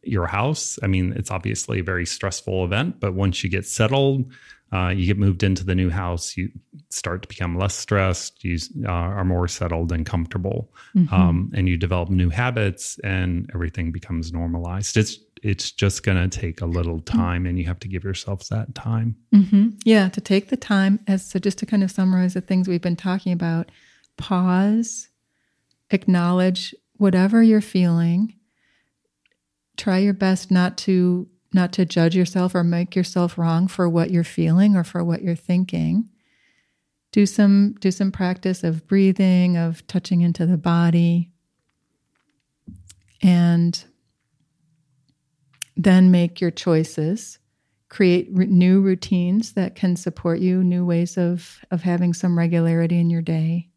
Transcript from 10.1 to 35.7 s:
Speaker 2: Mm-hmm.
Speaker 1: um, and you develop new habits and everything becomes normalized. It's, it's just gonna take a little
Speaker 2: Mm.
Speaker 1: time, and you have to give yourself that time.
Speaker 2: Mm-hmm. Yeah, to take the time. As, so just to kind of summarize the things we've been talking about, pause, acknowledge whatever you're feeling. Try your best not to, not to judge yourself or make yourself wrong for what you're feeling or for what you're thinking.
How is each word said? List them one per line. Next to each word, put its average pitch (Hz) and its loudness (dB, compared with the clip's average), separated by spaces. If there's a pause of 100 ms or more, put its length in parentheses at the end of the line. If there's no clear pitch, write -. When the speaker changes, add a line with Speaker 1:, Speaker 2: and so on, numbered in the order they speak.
Speaker 2:
Mm-hmm. 165 2
Speaker 1:
um, 92 2
and 95 0
you 87 0
develop 87 -2
new 90 2
habits 110 -4
and 90 -4
everything 82 -6
becomes 82 -8
normalized. 85 -6
It's, 107 0 (240)
it's - -4
just - -4
gonna 92 0
take 85 -8
a 90 -6
little 85 -4
Speaker 2:
Mm. 80 -20
Speaker 1:
time, 90 -2
and 87 -4
you 87 -4
have 87 -6
to - -14
give 92 -8
yourself 95 -8
that 107 -8
time. 113 -4 (160)
Speaker 2:
Mm-hmm. 202 4 (140)
Yeah, 214 4
to 185 -6
take 202 0
the 262 -2
time. 196 0
As, 190 0
so - -8
just 196 -2
to - -8
kind 202 0
of 185 0
summarize 185 0
the 185 -4
things 185 0
we've 175 -2
been 175 -2
talking 185 -4
about, 165 -2 (460)
pause, 190 0 (840)
acknowledge 180 0 (220)
whatever 196 4
you're 220 6
feeling. 175 0 (1400)
Try 185 0
your 202 2
best 190 -2
not 180 2
to, 180 0 (280)
not 180 2
to 185 0
judge 170 2
yourself 180 0
or 175 0
make 170 -2
yourself 175 -2
wrong 165 0
for 180 -2
what 165 0
you're 170 2
feeling 175 2
or 170 0
for 175 -6
what 170 -2
you're 175 -2
thinking. 180 -2 (1040)